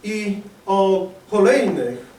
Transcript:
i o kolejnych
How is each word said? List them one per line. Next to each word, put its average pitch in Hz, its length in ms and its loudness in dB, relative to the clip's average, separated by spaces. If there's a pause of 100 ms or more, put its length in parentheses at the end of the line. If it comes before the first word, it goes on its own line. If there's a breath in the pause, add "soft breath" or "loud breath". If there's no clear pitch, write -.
i 208 380 -6 (240)
o 190 420 2 (240)
kolejnych 190 640 2 (220)